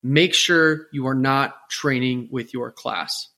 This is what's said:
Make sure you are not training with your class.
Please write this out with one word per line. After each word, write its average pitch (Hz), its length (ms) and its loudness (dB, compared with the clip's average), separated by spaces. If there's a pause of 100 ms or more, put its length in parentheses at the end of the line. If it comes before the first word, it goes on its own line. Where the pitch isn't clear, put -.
Make 147 320 4
sure 160 560 2
you 135 160 -4
are 135 80 0
not 135 560 0
training 127 580 -2
with 120 240 -8
your 120 180 -6
class. - 680 -8